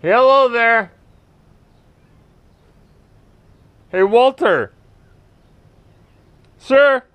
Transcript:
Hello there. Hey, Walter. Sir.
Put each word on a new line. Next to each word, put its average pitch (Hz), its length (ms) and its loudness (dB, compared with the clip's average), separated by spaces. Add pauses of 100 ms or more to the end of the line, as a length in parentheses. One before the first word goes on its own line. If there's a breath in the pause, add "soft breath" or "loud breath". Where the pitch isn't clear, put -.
Hello 262 460 2
there. 233 440 -2 (3000)
Hey, 185 120 -4
Walter. 214 680 0 (1900)
Sir. 269 460 0 (100)